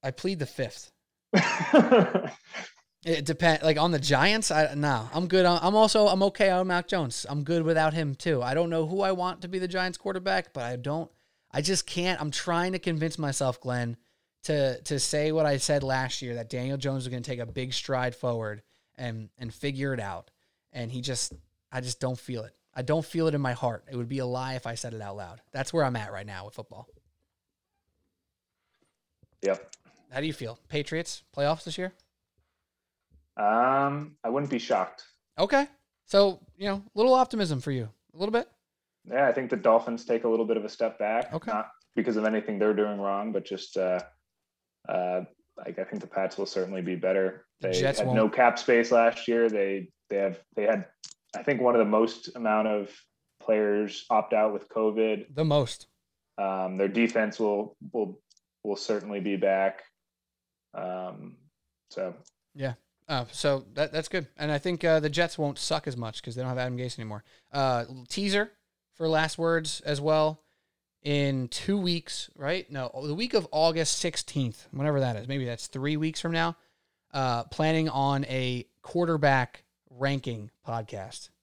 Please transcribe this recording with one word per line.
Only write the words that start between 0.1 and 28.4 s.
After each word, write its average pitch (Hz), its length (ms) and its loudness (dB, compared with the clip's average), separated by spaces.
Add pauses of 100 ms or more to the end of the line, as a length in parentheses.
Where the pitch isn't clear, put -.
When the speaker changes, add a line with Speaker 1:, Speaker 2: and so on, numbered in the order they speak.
Speaker 1:
plead 185 260 -4
the 147 80 -2
fifth. - 460 -8 (420)
Speaker 2:
<laughs> - 960 4 (720)
Speaker 1:
It 160 180 0
depend-, 156 400 4
like, 156 140 4
on 165 140 4
the 156 80 2
Giants, 147 520 4
I, 156 220 4
no, 139 400 0
I'm 175 140 0
good 185 180 6
on, 175 160 6
I'm 190 140 2
also, 214 320 6
I'm 190 160 4
okay 196 260 4
on 185 180 2
Mac 175 220 0
Jones. 151 400 -2
I'm 147 140 -2
good 165 200 0
without 156 300 4
him, 151 220 -2
too. 143 260 0
I 123 120 -2
don't 170 160 2
know 165 160 0
who 190 160 -2
I 190 120 2
want 180 300 -4
to 180 40 -10
be 185 120 -4
the 185 80 -4
Giants 185 300 -2
quarterback, 190 540 -2
but 131 120 -8
I 123 120 -6
don't, 143 340 -4 (400)
I 139 120 -2
just 175 260 0
can't. 175 320 -2
I'm 151 120 -4
trying 175 420 -2
to 185 60 -2
convince 160 380 -2
myself, 139 440 -2
Glenn, 120 340 -2 (500)
to, 139 360 2
to 139 180 -4
say 151 320 0
what 156 140 2
I 143 100 4
said 139 280 0
last 131 380 -2
year, 123 140 -6
that 117 140 -8
Daniel 131 260 -4
Jones 135 300 -2
was - 20 -6
gonna 123 140 -6
take 123 180 -6
a 117 60 -4
big 127 260 -6
stride 127 420 -2
forward 113 480 -4 (360)
and, 113 400 -10
and 120 160 -10
figure 139 400 -4
it 120 80 -4
out. 98 280 -10 (440)
And 120 180 -8
he 127 80 -6
just, 127 320 -6 (400)
I 127 80 -4
just 123 220 -8
don't 127 180 -4
feel 117 240 -8
it. - 120 -18 (180)
I 131 80 -8
don't 151 240 0
feel 160 220 0
it 151 80 0
in 143 60 0
my 127 120 0
heart. 117 360 -4
It 135 60 -10
would 120 140 -4
be 135 100 -4
a 127 60 -2
lie 127 300 -4
if 127 120 -8
I 117 80 -6
said 113 180 -10
it 110 80 -10
out 101 140 -10
loud. 104 260 -14 (120)
That's - 180 -6
where 160 140 2
I'm 127 100 0
at 107 160 -6
right 101 160 -10
now 95 180 -12
with 107 100 -18
football. 107 340 -18 (2500)